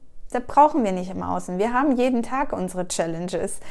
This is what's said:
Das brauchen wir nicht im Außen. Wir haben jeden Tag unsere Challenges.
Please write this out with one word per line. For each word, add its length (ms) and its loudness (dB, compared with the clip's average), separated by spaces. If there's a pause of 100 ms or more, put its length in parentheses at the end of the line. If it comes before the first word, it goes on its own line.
(300)
Das 140 -2
brauchen 380 6
wir 100 2
nicht 180 -4
im 120 -6
Außen. 360 -4
Wir 160 2
haben 220 4
jeden 260 2
Tag 320 -2
unsere 340 -4
Challenges. 720 -4 (100)